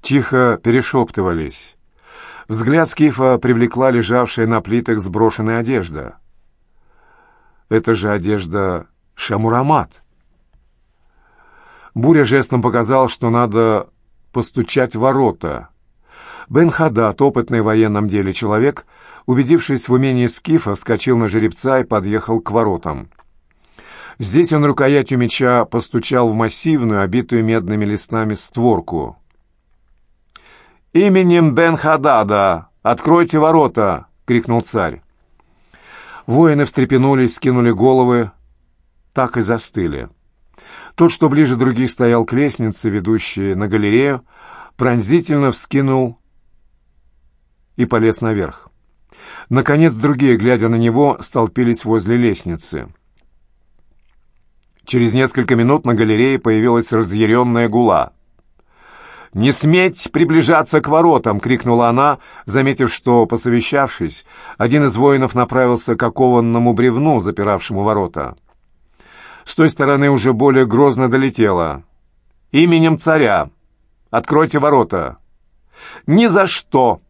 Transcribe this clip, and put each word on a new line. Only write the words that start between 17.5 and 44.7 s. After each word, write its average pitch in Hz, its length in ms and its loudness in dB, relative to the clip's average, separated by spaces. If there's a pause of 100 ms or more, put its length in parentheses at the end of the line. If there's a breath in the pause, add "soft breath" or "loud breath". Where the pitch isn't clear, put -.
в 104 40 -2
военном 107 420 0
деле 95 260 -2
человек, 110 540 -2 (400 loud breath)
убедившись 131 600 0
в 123 60 0
умении 127 320 0
Скифа, 120 480 -2
вскочил 117 460 -2
на 110 80 0
жеребца 113 540 0
и - 20 -4
подъехал 107 580 -2
к - 80 -12
воротам. 90 640 -4 (1080 loud breath)
Здесь 123 360 0
он 147 120 2
рукоятью 135 540 0
меча 123 460 0
постучал 123 640 -2
в 107 40 -2
массивную, 113 720 -2
обитую 117 420 -2
медными 107 400 -2
листами 107 480 -6
створку. 87 880 -4 (1700 soft breath)
«Именем 175 600 4
Бен 165 240 2
Хадада! 107 920 0 (120)
Откройте 160 560 0
ворота!» 131 720 0 (180)
крикнул 117 360 0
царь. 87 420 -6 (1200 loud breath)
Воины 147 400 4
встрепенулись, 131 720 0
скинули 123 340 0
головы, 120 640 2 (840)
так 131 240 -4
и 120 40 0
застыли. 90 680 -6 (840 loud breath)
Тот, 170 160 4
что - 180 0
ближе 135 280 2
других 123 340 0
стоял 117 340 2
к 113 80 -6
лестнице, 120 560 -2
ведущей 98 640 -2
на 98 140 -4
галерею, 113 580 0 (520 loud breath)